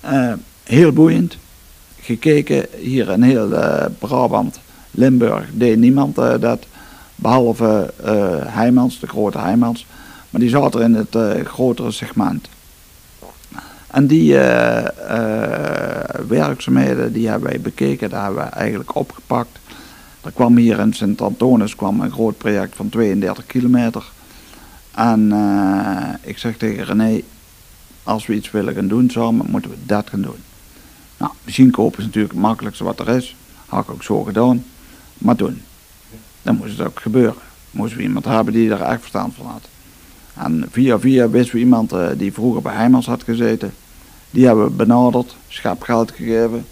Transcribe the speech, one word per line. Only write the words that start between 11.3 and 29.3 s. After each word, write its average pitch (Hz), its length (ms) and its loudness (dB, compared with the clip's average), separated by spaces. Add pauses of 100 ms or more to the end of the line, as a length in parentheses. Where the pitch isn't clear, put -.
grotere 120 460 -2
segment. - 580 -6 (1400)
En 139 200 2
die, 147 320 6
eh, 117 480 2
eh, - 1400 -6
werkzaamheden, 131 840 0
die 113 160 -2
hebben 110 200 -2
wij 131 120 -4
bekeken, 135 500 -4
daar 101 140 -6
hebben 98 200 -4
we - 40 -8
eigenlijk - 460 -6
opgepakt. - 640 -6 (600)
Er - 120 -14
kwam 120 240 4
hier 113 220 4
in 107 140 0
Sint-Antonis 104 840 0
kwam 101 240 -2
een - 120 -6
groot 110 260 -4
project 101 380 -4
van 104 120 -8
tweeëndertig 101 580 -2
kilometer. 123 580 0 (880)
En, 107 380 2
eh, 101 760 -2 (220)
ik - 80 -12
zeg 113 180 -6
tegen 107 280 -4
René, 110 360 2 (840)
als 107 240 -4
we 110 80 -2
iets 104 160 -6
willen 104 240 -4
gaan 98 140 -2
doen 123 220 2
samen, 117 400 -2